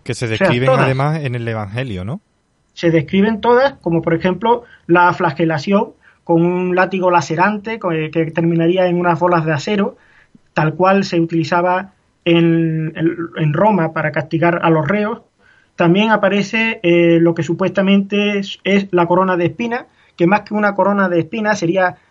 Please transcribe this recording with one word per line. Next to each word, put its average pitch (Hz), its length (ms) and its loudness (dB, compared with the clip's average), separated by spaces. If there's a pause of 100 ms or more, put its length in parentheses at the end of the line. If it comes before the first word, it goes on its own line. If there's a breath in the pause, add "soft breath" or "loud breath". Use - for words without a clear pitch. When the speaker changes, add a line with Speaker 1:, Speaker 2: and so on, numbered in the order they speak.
Speaker 1:
Que 123 100 -6
se 127 120 -6
Speaker 2:
O - 20 -2
sea, 110 100 -2
Speaker 1:
describen 131 280 2
Speaker 2:
todas. - 180 2
Speaker 1:
además 139 380 -2
en 127 120 -6
el 117 140 -6
Evangelio, 107 560 -6
¿no? 139 160 -8 (520)
Speaker 2:
Se 170 180 -2
describen 196 500 0
todas, 247 340 2
como 165 260 -2
por 165 140 -2
ejemplo 208 500 0 (220 loud breath)
la 175 260 4
flagelación 170 800 -2 (300 soft breath)
con 170 220 2
un 180 320 0
látigo 185 340 0
lacerante 202 680 -2
co-, 190 120 -4
eh, 156 200 -4
que 160 200 -2
terminaría 170 560 2
en 175 140 0
unas 175 180 0
bolas 175 260 0
de 160 80 -2
acero, 202 440 -2 (560 soft breath)
tal 156 220 -2
cual 190 300 2
se 175 140 -4
utilizaba 170 760 -2 (300)
en, 165 720 0
en, 165 220 -2 (200)
en 151 160 0
Roma 180 400 0
para 151 200 -4
castigar 170 500 -2
a 170 80 2
los 156 160 2
reos. 208 360 -4 (520 soft breath)
También 190 360 2
aparece, 208 720 0
eh, 170 380 4
lo 170 140 4
que 165 80 -4
supuestamente 196 960 0
es, - 260 -10
es 196 280 0
la 170 140 2
corona 180 300 2
de 170 100 0
espinas, 240 400 -6 (300 soft breath)
que 170 100 2
más 208 140 2
que 208 140 -10
una 208 200 0
corona 196 360 2
de 170 100 0
espinas 208 380 -2
sería 180 380 0 (140 soft breath)